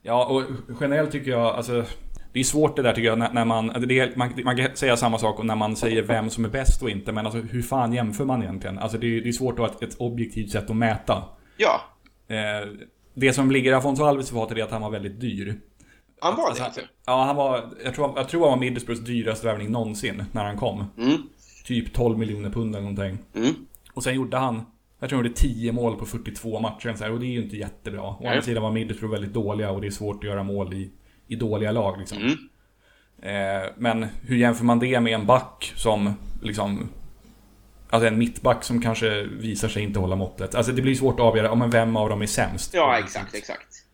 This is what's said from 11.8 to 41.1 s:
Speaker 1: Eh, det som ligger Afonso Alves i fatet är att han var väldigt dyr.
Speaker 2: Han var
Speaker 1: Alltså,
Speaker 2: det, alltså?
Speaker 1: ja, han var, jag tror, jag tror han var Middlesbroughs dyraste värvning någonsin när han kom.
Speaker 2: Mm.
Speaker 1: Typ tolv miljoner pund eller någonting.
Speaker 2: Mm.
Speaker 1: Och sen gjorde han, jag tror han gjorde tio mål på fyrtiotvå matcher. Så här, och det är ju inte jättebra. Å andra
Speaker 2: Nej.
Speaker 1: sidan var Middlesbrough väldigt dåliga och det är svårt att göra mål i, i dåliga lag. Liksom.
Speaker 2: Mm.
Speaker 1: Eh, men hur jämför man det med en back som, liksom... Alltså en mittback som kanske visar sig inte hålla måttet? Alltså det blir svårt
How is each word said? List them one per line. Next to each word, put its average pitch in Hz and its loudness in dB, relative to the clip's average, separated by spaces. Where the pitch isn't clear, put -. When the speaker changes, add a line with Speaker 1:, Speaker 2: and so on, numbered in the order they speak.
Speaker 1:
Eh, 107 -4
det 131 4
som 135 4
ligger 131 4
Afonso 135 2
Alves 139 2
i - -8
fatet 110 -2
är 113 0
att 104 -4
han 110 -4
var 107 -4
väldigt 101 -6
dyr. 104 -4
Speaker 2:
Han 180 0
var 311 0
Speaker 1:
Alltså, 123 -2
Speaker 2:
det, - -2
alltså? 120 -10
Speaker 1:
ja, 131 4
han 139 2
var, 127 0
jag 127 -4
tror, 143 0
jag 135 -2
tror 170 2
han 156 8
var 127 6
Middlesbroughs 120 -2
dyraste 113 -2
värvning 104 -2
någonsin 107 -2
när 110 -2
han 104 -4
kom. 101 -2
Speaker 2:
Mm. 127 4
Speaker 1:
Typ 117 -2
tolv 117 2
miljoner 104 -4
pund 110 -4
eller 101 -6
någonting. 98 -4
Speaker 2:
Mm. 117 2
Speaker 1:
Och 127 -8
sen 131 0
gjorde 131 -2
han, 120 -2
jag 131 -6
tror 143 0
han 120 2
gjorde 120 -2
tio 117 4
mål 117 0
på - -6
fyrtiotvå 110 -6
matcher. 110 -4
Så 104 -8
här, 107 -2
och 117 -2
det 123 -4
är 127 -4
ju 120 -2
inte 101 -8
jättebra. 101 -10
Å 98 -6
andra 120 -4
Speaker 2:
Nej. 135 4
Speaker 1:
sidan 113 0
var 110 0
Middlesbrough 110 -4
väldigt 101 -6
dåliga 104 -2
och 98 -4
det 104 -4
är 101 -4
svårt 101 -6
att 104 -6
göra 101 -4
mål 98 -4
i, 98 -8
i 110 -6
dåliga 107 0
lag. 98 0
Liksom. 98 -10
Speaker 2:
Mm. 113 0
Speaker 1:
Eh, 98 -2
men 113 0
hur 127 -2
jämför 120 4
man 120 6
det 127 2
med 117 2
en 107 0
back - 2
som, 104 2
liksom... 104 -2
Alltså 113 6
en 110 4
mittback 120 2
som 120 0
kanske 110 0
visar 104 -4
sig 104 -2
inte 101 -2
hålla 92 2
måttet? 95 -4
Alltså 123 2
det 131 0
blir 135 4
svårt 123 2